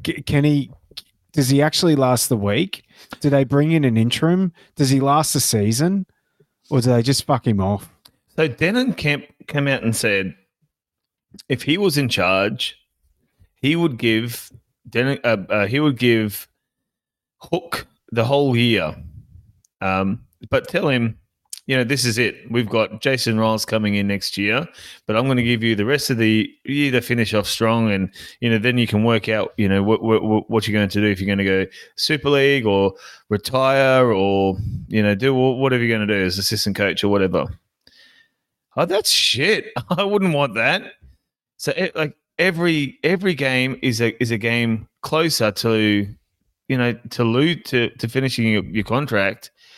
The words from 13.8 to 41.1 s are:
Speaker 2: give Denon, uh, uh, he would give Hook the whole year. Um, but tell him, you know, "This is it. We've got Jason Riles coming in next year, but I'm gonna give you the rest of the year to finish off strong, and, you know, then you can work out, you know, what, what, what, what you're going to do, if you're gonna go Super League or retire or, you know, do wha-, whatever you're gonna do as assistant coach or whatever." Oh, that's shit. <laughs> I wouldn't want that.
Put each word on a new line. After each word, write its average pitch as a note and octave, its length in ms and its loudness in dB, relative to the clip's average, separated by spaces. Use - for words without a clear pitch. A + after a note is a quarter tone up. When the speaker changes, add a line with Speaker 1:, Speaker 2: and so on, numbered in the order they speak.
Speaker 2:
give A#2 520 -2
Denon, B2+ 360 -2
uh, A#2 120 2
uh, G#2 160 0
he B2+ 140 0
would D3 180 2
give A2+ 480 2
Hook - 440 -6
the A2+ 120 2
whole C#3 320 2
year. A2 380 2
Um, F#2+ 440 -2
but C3 180 0
tell - 200 -2
him, A#2 280 0
you C3+ 100 0
know, B2+ 80 2
"This B2 200 -2
is A2+ 140 -2
it. - 320 -2
We've A#2 180 0
got A2 320 -2
Jason B2 380 0
Riles A2 260 0
coming G#2+ 300 0
in G2+ 140 0
next G2+ 280 -6
year, E3 300 -2
but G#2+ 100 -2
I'm B2 120 0
gonna B2+ 160 0
give A#2 180 0
you A2+ 140 2
the G#2 100 0
rest C#3 240 -2
of A#2+ 80 -2
the A2 320 2
year C#3+ 260 -2
to B2 100 2
finish A#2+ 320 -2
off G#2 140 0
strong, A2+ 460 0
and, F#2+ 200 -2
you A#2+ 100 0
know, A2+ 80 2
then B2 180 0
you A#2+ 120 2
can G#2+ 160 0
work A2+ 240 0
out, G#2+ 280 -2
you G#2 120 2
know, G2 140 2
what, G#2+ 200 2
what, A2 220 2
what, G#2+ 260 0
what A2 160 0
you're G#2+ 100 -4
going G#2 120 2
to G#2 120 -2
do, G#2 60 2
if G2 140 0
you're G2 80 -4
gonna G2+ 160 0
go F#2+ 220 0
Super C#3+ 320 -2
League C#3 380 2
or G2 280 2
retire C3 840 2
or, G2 440 2
you G#2+ 140 0
know, G#2 120 2
do B2+ 180 0
wha-, C3 240 2
whatever B2+ 280 0
you're A2+ 120 0
gonna G#2+ 160 0
do G2+ 120 2
as F2+ 140 -2
assistant G2+ 380 -4
coach G2 280 0
or G2+ 40 2
whatever." F#2 380 0
Oh, C#3+ 80 0
that's G3 260 -2
shit. D#3 560 0
<laughs> - 100 -8
I F3+ 140 -2
wouldn't G3 300 0
want C#3+ 200 0
that. C3 400 -2